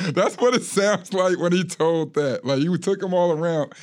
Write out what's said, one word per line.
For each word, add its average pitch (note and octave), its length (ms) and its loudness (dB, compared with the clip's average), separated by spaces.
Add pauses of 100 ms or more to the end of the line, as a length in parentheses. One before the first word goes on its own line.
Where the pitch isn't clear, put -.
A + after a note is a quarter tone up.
(140)
That's F#3+ 220 0
what B3 180 2
it A#3 100 -2
sounds G3 500 0
like F#3 240 2
when F3 140 0
he F3+ 120 2
told D#3+ 480 -2
that. C#3+ 320 -2
Like, C3+ 160 0
you E3+ 160 0
took G3 260 -2
him F#3 120 -2
all F3 180 2
around. D#3+ 400 -2 (100)